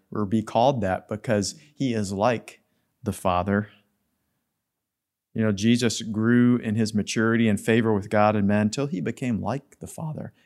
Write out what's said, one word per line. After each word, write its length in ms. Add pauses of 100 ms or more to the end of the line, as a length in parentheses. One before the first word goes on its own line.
(100)
or 160
be 160
called 380
that, 280
because 460 (200)
he 200
is 180
like 480 (420)
the 100
Father. 560 (1700)
You 100
know, 80
Jesus 500
grew 540
in 180
his 180
maturity 560
and 120
favor 340
with 160
God 240
and 140
men 220
till 180
he 120
became 400
like 380
the 80
Father. 460 (140)